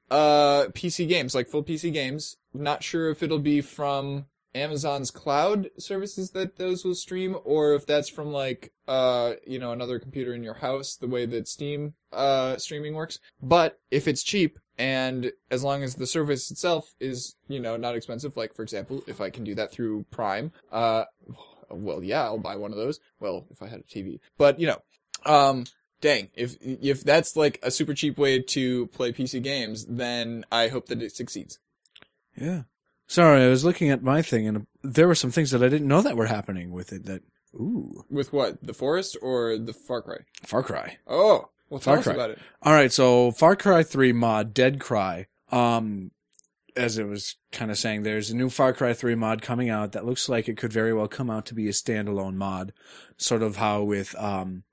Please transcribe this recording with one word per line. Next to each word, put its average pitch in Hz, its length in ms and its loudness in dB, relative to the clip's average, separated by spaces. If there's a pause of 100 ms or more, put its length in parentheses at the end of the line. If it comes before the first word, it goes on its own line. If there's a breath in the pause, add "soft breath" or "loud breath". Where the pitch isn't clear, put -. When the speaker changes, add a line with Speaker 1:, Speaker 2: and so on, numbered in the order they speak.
Speaker 1:
uh, 147 640 6
P 175 160 -6
C 170 160 -2
games, 156 300 0
like 123 120 0
full 147 160 -4
P 156 140 -6
C 170 140 -4
games. 147 440 -6 (180)
Not 143 300 -4
sure 160 280 -2
if 151 100 -8
it'll 156 160 0
be 147 240 2
from 139 640 -6 (300)
Amazon's 143 560 -4
cloud 185 640 0
services 196 540 -8
that 190 260 -6
those 185 260 -4
will 180 120 -2
stream, 185 480 -6
or 147 320 2
if 143 100 -2
that's 147 240 0
from, 151 220 -10
like, 135 420 -6 (140)
uh, 127 460 2 (120)
you 127 140 -8
know, 120 120 -8
another 120 280 -6
computer 127 340 -8
in 120 80 -10
your 113 140 -12
house, 135 400 -6
the 127 120 -8
way 123 200 -4
that 117 200 -6
Steam, 147 460 -8 (180)
uh, 131 460 0
streaming 151 380 -10
works. 160 240 -10 (200 soft breath)
But 160 380 2 (140)
if 151 160 0
it's 143 160 -2
cheap, 180 340 0 (180)
and 127 560 -2 (200)
as 127 120 0
long 139 200 -2
as 127 100 -6
the 127 140 -6
service 147 420 -2
itself - 500 -4
is, 127 360 -8 (120)
you 135 120 -8
know, 117 180 -6
not 120 160 -6
expensive, 135 420 -10
like, 113 200 -8
for 113 80 -10
example, 110 420 -10
if - 160 -14
I 95 80 -4
can 120 140 -12
do 107 100 -8
that 107 180 -6
through 107 380 -6
Prime, 110 420 -6 (200 soft breath)
uh, 113 320 0 (680 loud breath)
well, 87 340 -8
yeah, 123 200 -2
I'll 110 160 -4
buy 98 160 -8
one 101 160 -10
of 104 60 -10
those. 131 220 -6 (200)
Well, 92 320 -8
if - 100 -20
I 101 60 -14
had 113 140 -16
a - 20 -20
T - 180 -12
V. 92 180 -12 (200)
But, 143 200 6
you 165 60 0
know, 127 160 -2 (440)
um, 139 400 6 (360)
dang, 123 320 2
if, 123 280 -6
if 131 420 -4
that's, 151 320 4
like, 151 260 2
a 127 80 -4
super 147 240 -2
cheap 139 240 -2
way 135 240 4
to 127 460 -2
play 123 240 -4
P 127 160 -4
C 127 120 -6
games, 117 460 -6
then 117 640 -6
I 117 180 4
hope 123 180 -6
that 117 160 -6
it 104 120 -10
succeeds. - 440 -12 (760)
Speaker 2:
Yeah. 156 280 -6 (420)
Sorry, 151 380 8
I 127 40 8
was 131 180 6
looking 175 240 2
at 131 140 0
my 139 180 4
thing, 110 260 0
and 107 200 -4 (160)
there 151 240 6
were 170 80 6
some 127 160 0
things 151 180 0
that 123 140 4
I 127 40 8
didn't 147 200 2
know 160 160 6
that 277 120 0
were 113 120 2
happening 95 440 -4
with 90 220 -10
it 95 120 -14
that, 95 180 -10 (320)
ooh. 175 520 -6
Speaker 1:
With 143 240 -4
what? 131 320 0
The 117 100 -10
Forest 170 460 -2
or 117 380 0
the 113 160 -8
Far - 300 -8
Cry? - 140 -12 (260)
Speaker 2:
Far - 180 0
Cry. - 460 -8
Speaker 1:
Oh, 175 420 6 (220)
well, 123 80 -10
tell 135 160 6
Speaker 2:
Far - 20 6
Speaker 1:
us 247 60 0
Speaker 2:
Cry. - 100 2
Speaker 1:
about 120 160 -2
it. 107 100 -12 (220 loud breath)
Speaker 2:
All 151 120 8
right, 143 200 8
so 123 380 6
Far 165 240 6
Cry 185 260 6
three 131 320 4
mod, 113 400 0
Dead 135 260 2
Cry, 95 460 -2 (260)
um, 113 600 0 (640)
as 117 240 -2
it 104 80 -4
was 101 280 -10 (160)
kinda 107 240 -6
saying, 107 280 -2
there's 107 260 -4
a 113 60 -6
new 127 160 -2
Far 131 220 4
Cry 120 200 0
three 117 220 -2
mod 110 260 -2
coming 123 300 -2
out 104 220 -4
that 104 120 -8
looks 127 240 -4
like 117 180 0
it 110 100 -6
could 113 140 -4
very 113 220 0
well 107 140 0
come 123 240 -6
out 110 160 -6
to 113 80 -14
be 107 120 -2
a 101 40 -2
standalone 101 640 -4
mod, 95 380 -6 (440 loud breath)
sort 113 240 0
of 107 140 -2
how 104 260 0
with, 101 380 -4
um, 95 540 -6